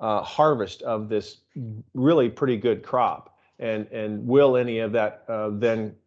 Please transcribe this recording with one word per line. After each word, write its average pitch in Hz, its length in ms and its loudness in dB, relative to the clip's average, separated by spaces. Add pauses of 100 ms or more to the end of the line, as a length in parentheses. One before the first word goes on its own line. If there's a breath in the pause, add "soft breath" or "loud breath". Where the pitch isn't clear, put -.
uh, 107 220 0
harvest 139 600 0
of 110 260 -4
this 107 340 -6 (520)
really 135 340 4
pretty 123 280 -2
good 107 260 0
crop, 110 560 -2 (220)
and, 107 320 -4
and 107 340 -6
will 131 300 6
any 120 240 0
of 110 120 -4
that, 107 360 -2
uh, 107 240 -4
then 110 420 -2 (120)